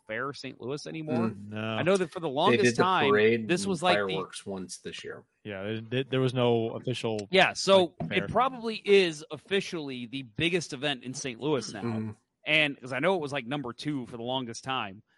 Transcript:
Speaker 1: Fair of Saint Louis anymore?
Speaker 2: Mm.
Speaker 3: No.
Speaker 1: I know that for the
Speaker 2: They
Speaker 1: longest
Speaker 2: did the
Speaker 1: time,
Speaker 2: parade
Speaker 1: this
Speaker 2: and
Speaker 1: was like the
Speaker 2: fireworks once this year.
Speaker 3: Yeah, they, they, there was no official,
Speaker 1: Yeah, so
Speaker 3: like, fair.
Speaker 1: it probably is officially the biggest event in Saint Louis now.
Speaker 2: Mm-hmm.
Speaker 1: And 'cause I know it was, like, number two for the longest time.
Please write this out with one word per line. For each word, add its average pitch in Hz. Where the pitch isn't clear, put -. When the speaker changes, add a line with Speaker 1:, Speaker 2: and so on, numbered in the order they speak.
Speaker 1:
Fair 120
of 135
Saint -
Louis 139
anymore? 156
Speaker 2:
Mm. 101
Speaker 3:
No. 107
Speaker 1:
I 110
know 190
that 180
for 185
the 165
Speaker 2:
They 131
Speaker 1:
longest 190
Speaker 2:
did 117
the -
Speaker 1:
time, 180
Speaker 2:
parade 208
Speaker 1:
this 180
Speaker 2:
and 196
Speaker 1:
was 170
like 180
the 101
Speaker 2:
fireworks 95
once 92
this -
year. 71
Speaker 3:
Yeah, 98
they, 110
they, 123
there 131
was 127
no 120
official, 113
Speaker 1:
Yeah, 170
so 185
Speaker 3:
like, 165
fair. 196
Speaker 1:
it -
probably 233
is 180
officially 147
the 135
biggest 160
event 135
in 131
Saint 123
Louis 135
now. 101
Speaker 2:
Mm-hmm. 110
Speaker 1:
And 151
'cause 127
I 127
know 180
it 170
was, 139
like, 139
number 127
two 143
for 117
the 113
longest 123
time. 113